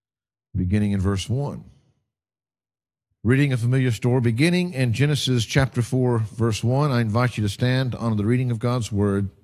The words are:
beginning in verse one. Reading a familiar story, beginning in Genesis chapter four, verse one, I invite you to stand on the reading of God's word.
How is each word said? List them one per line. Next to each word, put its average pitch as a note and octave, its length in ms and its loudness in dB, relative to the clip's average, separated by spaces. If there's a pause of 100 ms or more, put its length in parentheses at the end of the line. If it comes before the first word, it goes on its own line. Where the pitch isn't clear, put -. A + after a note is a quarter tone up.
(560)
beginning G2+ 360 0
in G2 80 0
verse F#2+ 280 -2
one. B2+ 360 -6 (1600)
Reading C3+ 280 2
a B2+ 60 0
familiar B2+ 320 2
story, B2 320 0
beginning F3 520 2
in B2+ 200 0
Genesis C3 500 0
chapter C3 380 0
four, B2 380 0
verse A2+ 440 -2
one, C3+ 280 0
I A#2+ 100 2
invite A#2 340 0
you A2 60 -4
to G#2 80 0
stand B2+ 460 -2
on A2+ 200 -2
the G2+ 100 0
reading B2 260 2
of A2+ 80 -4
God's A#2+ 320 -2
word. G2+ 400 0 (120)